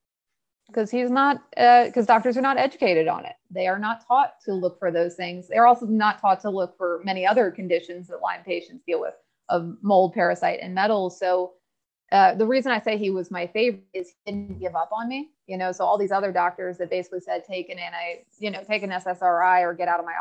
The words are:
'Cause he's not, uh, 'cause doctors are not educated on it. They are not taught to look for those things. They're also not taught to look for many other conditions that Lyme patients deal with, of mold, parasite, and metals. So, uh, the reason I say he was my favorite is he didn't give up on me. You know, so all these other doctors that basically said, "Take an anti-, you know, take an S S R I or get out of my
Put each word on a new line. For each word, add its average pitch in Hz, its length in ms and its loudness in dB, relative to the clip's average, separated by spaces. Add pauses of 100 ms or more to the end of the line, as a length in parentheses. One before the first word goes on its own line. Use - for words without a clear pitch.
(720)
'Cause 214 160 -4
he's 247 220 -2
not, 269 320 2 (140)
uh, 240 360 8
'cause 226 140 0
doctors 226 300 4
are 262 60 0
not 269 160 0
educated 190 500 2
on - 160 -4
it. - 100 -14 (160)
They 180 160 -6
are 190 140 -2
not 226 260 -6
taught 254 280 2 (100)
to 202 100 -4
look 180 240 -2
for 180 140 -2
those 175 240 0
things. 180 320 -10
They're 226 180 6
also 240 200 6
not 214 340 2
taught 190 220 2
to 208 80 -4
look 185 260 -4
for 175 260 -4
many 190 240 -4
other 214 240 4
conditions 175 560 -4
that 175 160 -12
Lyme 180 220 -6
patients 175 420 -10
deal 165 140 -2
with, - 140 -8 (340)
of 170 340 -2
mold, 190 320 4
parasite, 175 480 0
and 185 140 -10
metals. 190 420 0
So, 180 360 -2 (580)
uh, 190 220 6
the 214 120 0
reason 262 240 0
I 226 80 0
say 214 180 -2
he 208 140 -2
was 185 220 -6
my 175 160 -6
favorite 214 340 -2 (100)
is 185 200 -10 (120)
he 208 60 -10
didn't 202 300 -10
give 180 160 -6
up 165 160 -4
on 226 160 -6
me. 277 240 -10 (140)
You 185 120 -10
know, 185 140 -4
so 180 120 -6
all 202 140 2
these 196 140 -4
other 196 200 -2
doctors 180 460 -4
that 175 100 -6
basically 180 320 -6
said, 180 240 -8
"Take 185 240 -10
an 180 100 -14
anti-, 175 460 -12 (140)
you 208 120 -8
know, 190 120 -10
take 208 200 -4
an 190 100 -6
S 180 140 -6
S 180 140 -6
R 175 220 2
I 180 180 4
or 175 140 0
get 175 140 -4
out 170 120 0
of 170 60 -10
my 165 140 -8